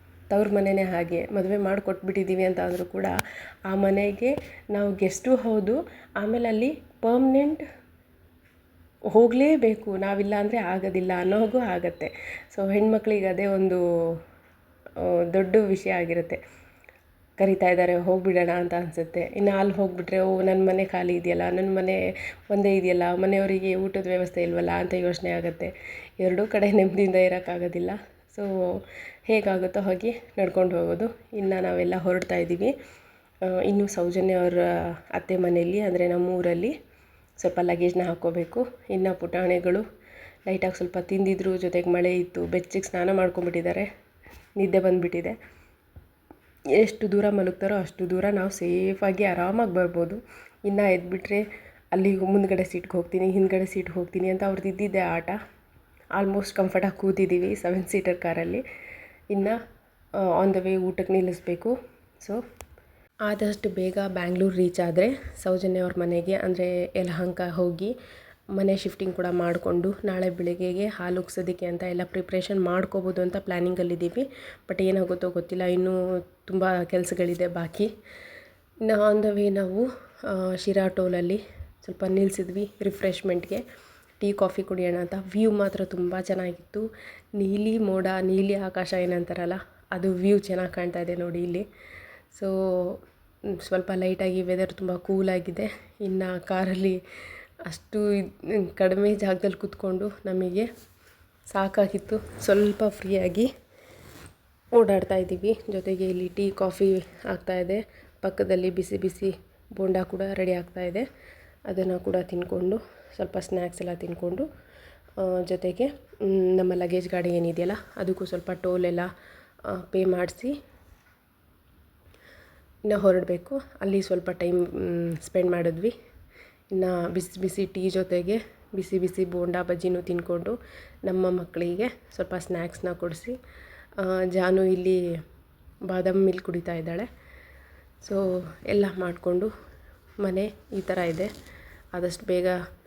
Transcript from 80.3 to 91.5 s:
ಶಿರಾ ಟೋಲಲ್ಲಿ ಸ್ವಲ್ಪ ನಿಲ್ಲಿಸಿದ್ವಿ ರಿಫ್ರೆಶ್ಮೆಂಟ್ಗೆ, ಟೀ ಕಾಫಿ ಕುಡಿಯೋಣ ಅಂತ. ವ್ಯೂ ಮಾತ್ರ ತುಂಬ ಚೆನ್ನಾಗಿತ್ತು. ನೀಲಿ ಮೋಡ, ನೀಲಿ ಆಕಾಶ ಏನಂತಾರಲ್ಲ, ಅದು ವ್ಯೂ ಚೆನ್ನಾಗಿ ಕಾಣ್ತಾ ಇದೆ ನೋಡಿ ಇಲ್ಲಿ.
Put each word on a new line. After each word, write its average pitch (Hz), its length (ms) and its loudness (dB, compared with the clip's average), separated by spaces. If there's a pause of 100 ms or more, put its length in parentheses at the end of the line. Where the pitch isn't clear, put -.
ಶಿರಾ 190 320 2
ಟೋಲಲ್ಲಿ 180 540 0 (420)
ಸ್ವಲ್ಪ - 220 -8
ನಿಲ್ಲಿಸಿದ್ವಿ 190 640 0 (100)
ರಿಫ್ರೆಶ್ಮೆಂಟ್ಗೆ, 190 760 -2 (640)
ಟೀ 202 120 2
ಕಾಫಿ 196 320 0
ಕುಡಿಯೋಣ 180 320 -2
ಅಂತ. 175 180 -4 (200)
ವ್ಯೂ 220 180 4
ಮಾತ್ರ 196 340 0
ತುಂಬ 180 340 -4
ಚೆನ್ನಾಗಿತ್ತು. 185 760 -6 (380)
ನೀಲಿ 202 440 0
ಮೋಡ, 190 300 0 (140)
ನೀಲಿ 190 320 2
ಆಕಾಶ 190 400 -4
ಏನಂತಾರಲ್ಲ, 175 600 -2 (380)
ಅದು 185 220 0
ವ್ಯೂ 196 260 4
ಚೆನ್ನಾಗಿ 185 340 -4
ಕಾಣ್ತಾ 175 260 -4
ಇದೆ 175 160 -4
ನೋಡಿ 175 280 -4
ಇಲ್ಲಿ. 180 240 -4 (720)